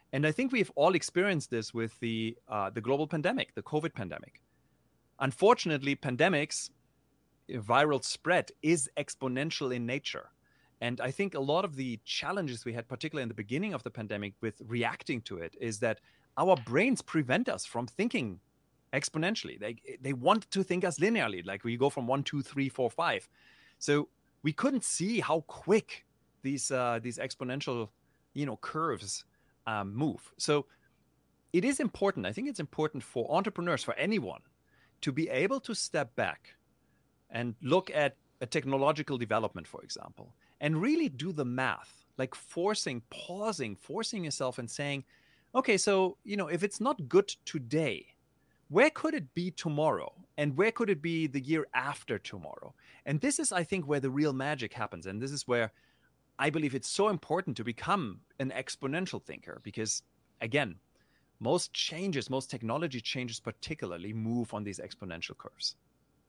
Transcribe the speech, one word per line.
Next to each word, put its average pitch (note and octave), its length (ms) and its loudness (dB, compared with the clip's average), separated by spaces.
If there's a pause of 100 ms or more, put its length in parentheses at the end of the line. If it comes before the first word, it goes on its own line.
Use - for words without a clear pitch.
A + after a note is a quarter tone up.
(140)
And C#3+ 140 4
I D#3 40 4
think A#3+ 200 0
we've A#3+ 240 2
all D#3+ 180 8
experienced F3+ 560 2
this A2+ 240 -2
with A2+ 260 -2
the, A2+ 380 -2 (100)
uh, G2+ 220 -2
the A2 120 -4
global C#3 260 2
pandemic, E3+ 480 -2
the G#2 80 -6
covid D3+ 320 -2
pandemic. - 440 -8 (800)
Unfortunately, C#3+ 760 4
pandemics, D3 760 2 (800)
viral B2+ 520 4
spread - 480 2 (120)
is D#3 340 4
exponential C3+ 800 -2
in A#2+ 100 -2
nature. - 440 -4 (500)
And A#2+ 220 -2
I B2+ 100 -2
think G3 240 -2
a D3+ 40 0
lot D3 260 2
of D#3 100 -8
the B2+ 300 -4
challenges D3+ 580 -4
we A#2+ 80 -4
had, A#2 160 -6
particularly C#3+ 360 -6
in A#2+ 40 -4
the A2 80 -6
beginning B2+ 380 -4
of B2+ 100 -6
the A2+ 80 -6
pandemic, G#2 480 -6
with A2 260 -4
reacting A#2 580 0
to G2 140 -8
it, E2 220 -8
is A2+ 200 -4
that A2+ 200 2 (380)
our F3 180 6
brains D3 460 2
prevent D#3+ 480 2
us - 160 -4
from A#2+ 220 -4
thinking C#3+ 520 -2 (540)
exponentially. D#3 640 -2
They, A2+ 180 -6 (240)
they C3+ 120 -4
want E3 380 4
to F#3+ 120 0
think F3+ 220 0
us F3 120 0
linearly, D3 480 2
like G2 200 -6
we A#2 100 0
go C3+ 140 4
from B2+ 180 -2
one, C3+ 160 2
two, C#3+ 180 -2
three, C#3 280 -2
four, B2+ 200 0
five. C#3 380 0 (520)
So D3 280 2 (360)
we D#3 100 2
couldn't C4 320 2
see G#3 340 0
how D#3+ 220 0
quick - 640 0 (380)
these, C3+ 280 -2
uh, B2 320 2
these A#2+ 140 -6
exponential, B2+ 720 -4 (440)
you C#3+ 120 -2
know, A#2 120 -6
curves, B2+ 680 -4 (420)
um, G#2 260 -2
move. B2+ 440 -2
So D3 300 2 (840)
it F3+ 140 2
is C4+ 140 2
important. G3 460 0
I F#2 60 0
think A3+ 160 -6
it's C4+ 140 -6
important D3+ 420 -2
for - 260 -4
entrepreneurs, F3 540 0
for A#2+ 120 -2
anyone, C#3+ 460 -2 (600)
to D3+ 100 0
be D#3 180 0
able F#3+ 320 2
to A3 140 -6
step C#3 400 -4
back F2+ 400 -4 (800)
and A#2 280 -2
look E3+ 320 2
at C#3+ 240 2 (240)
a B2+ 40 -4
technological C#3 720 0
development, A2 480 0
for - 180 -16
example, - 520 -14 (240)
and D#3 220 2
really D4+ 260 4
do D3 240 -4
the D3+ 140 -2
math, B2 600 -4 (120)
like C3 180 -4
forcing, F3 760 -2
pausing, F3 640 -6
forcing G3 480 -6
yourself C#3 360 -4
and A#2+ 100 -8
saying, C#3+ 360 -4 (500)
"Okay, B3 220 6
so, F#3+ 480 4
you G3+ 100 -4
know, F#3 140 0
if D#3+ 120 0
it's G3+ 200 -2
not A3 260 0
good G3 220 6 (160)
today, C3 600 -2 (640)
where A3 220 8
could D#4 240 0
it G3 200 -4
be F3 160 -2
tomorrow? D3 640 0 (260)
And D3 200 2
where G#3 140 6
could A3 180 0
it E3 120 2
be E3 240 0
the C#3 140 -2
year D3 340 0
after B2+ 460 -2
tomorrow?" - 540 -12 (320)
And C#3+ 160 2
this C#4 180 2
is, D#4 120 0
I F3+ 120 0
think, E3+ 240 -2
where C#3+ 140 2
the C3 100 0
real C#3+ 220 4
magic C3 400 -2
happens. F#2+ 320 -6
And G2 160 -6
this C3+ 100 -4
is C#3+ 160 -6
where A#2+ 240 4 (640)
I C#3 120 2
believe D3 260 0
it's B2+ 140 -4
so G3+ 180 4
important F3 500 0
to A#2 60 -6
become A#2+ 560 -2 (200)
an C3 120 -2
exponential C3+ 720 -4
thinker, - 400 -14
because, A2 400 -4 (380)
again, A#2 340 -2 (640)
most D3+ 340 0
changes, E3 560 -4
most C3 220 -4
technology B2+ 480 -4
changes A#2+ 400 -6
particularly, G#2 720 -8
move A2+ 400 -2
on G#2+ 100 -4
these G2+ 160 -6
exponential - 580 -10
curves. - 380 -10 (540)